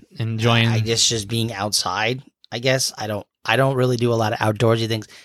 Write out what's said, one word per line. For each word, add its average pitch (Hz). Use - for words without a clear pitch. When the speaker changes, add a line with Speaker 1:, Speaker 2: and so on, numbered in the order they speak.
Speaker 1:
and 113
enjoying. 117
Speaker 2:
I 113
guess 113
just 107
being 113
outside, 104
I 113
guess. 131
I 107
don't, 104
I 113
don't 135
really 127
do 120
a 117
lot 113
of 117
outdoorsy 113
things. 110